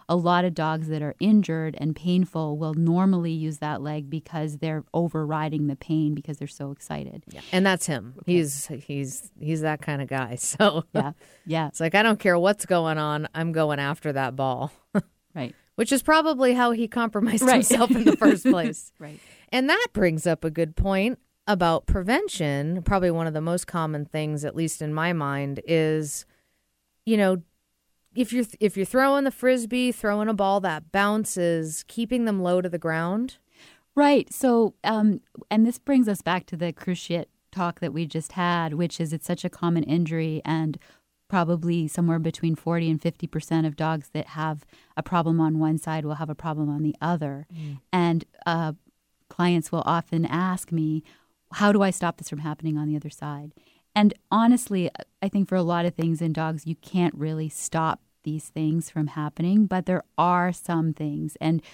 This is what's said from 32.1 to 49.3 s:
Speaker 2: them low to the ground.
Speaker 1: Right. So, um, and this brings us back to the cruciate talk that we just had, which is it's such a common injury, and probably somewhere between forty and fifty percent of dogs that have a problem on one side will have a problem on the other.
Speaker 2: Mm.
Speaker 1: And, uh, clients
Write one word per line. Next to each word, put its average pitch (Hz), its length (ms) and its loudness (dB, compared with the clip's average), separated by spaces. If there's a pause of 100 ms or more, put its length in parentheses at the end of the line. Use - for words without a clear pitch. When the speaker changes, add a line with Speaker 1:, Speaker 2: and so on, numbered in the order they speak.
Speaker 2:
them 202 180 0
low 180 200 2
to 180 80 -4
the 170 80 -4
ground. 170 580 -2 (580)
Speaker 1:
Right. 285 380 4
So, 233 400 4 (120)
um, 214 360 2 (300)
and 220 160 6
this 240 120 0
brings 254 300 4
us 196 140 -2
back 180 240 -2
to 175 100 -10
the 165 160 -2
cruciate - 560 -4 (240)
talk 175 280 -4
that 156 120 -4
we 160 140 -4
just 160 260 -6
had, 170 400 0
which 165 300 -2
is 151 100 -4
it's 160 140 -6
such 175 180 -4
a 180 60 -4
common 170 340 0
injury, 160 600 0
and 160 320 -2 (500)
probably 170 600 0
somewhere 165 320 2
between 165 340 0
forty 165 360 -2
and 160 120 0
fifty 170 240 -4
percent 160 400 -2
of 151 100 -4
dogs 160 360 -4
that 156 160 -6
have 156 360 -6 (320)
a 156 60 -4
problem 165 380 2
on 160 180 2
one 156 200 2
side 156 260 -6
will 151 100 -4
have 151 160 -8
a 151 60 -8
problem 151 320 -4
on 147 140 -2
the 151 180 0
other. 151 520 -4
Speaker 2:
Mm. 147 280 -10 (120)
Speaker 1:
And, 170 320 2 (220)
uh, 165 260 0 (560)
clients 175 440 0